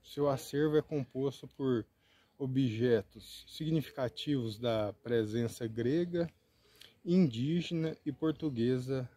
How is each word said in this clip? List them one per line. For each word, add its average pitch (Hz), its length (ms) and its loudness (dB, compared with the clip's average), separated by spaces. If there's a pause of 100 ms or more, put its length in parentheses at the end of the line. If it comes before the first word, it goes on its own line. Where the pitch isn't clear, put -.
Seu 143 240 -2
acervo 147 500 0
é 147 40 6
composto 135 680 -6
por 127 360 0 (540)
objetos 123 1080 0
significativos 135 1080 -2
da 110 460 0
presença 117 640 0
grega, 165 600 0 (800)
indígena 160 1000 2
e 151 80 -2
portuguesa 131 1040 -2